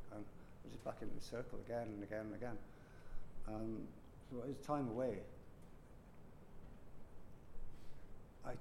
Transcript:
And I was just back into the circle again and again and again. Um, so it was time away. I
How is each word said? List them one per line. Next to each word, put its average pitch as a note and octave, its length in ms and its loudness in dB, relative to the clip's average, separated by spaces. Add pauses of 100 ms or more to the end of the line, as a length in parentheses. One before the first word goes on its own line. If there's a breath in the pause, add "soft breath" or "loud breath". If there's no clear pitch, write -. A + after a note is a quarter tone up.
(140)
And G#2+ 80 -2
I - 400 -8
was A2+ 100 -8
just A#2 120 -6
back B2+ 180 0
into A2 120 6
the A#2 120 6
circle A#2+ 400 0
again A#2 240 2
and G#2 120 0
again G#2+ 280 2
and G2+ 80 -2
again. A#2 200 2 (920 loud breath)
Um, A2 380 2 (440)
so B2 120 0
it C3+ 120 2
was - 120 -2
time C#3+ 220 6
away. A#2 300 4 (3250 loud breath)
I B2 140 2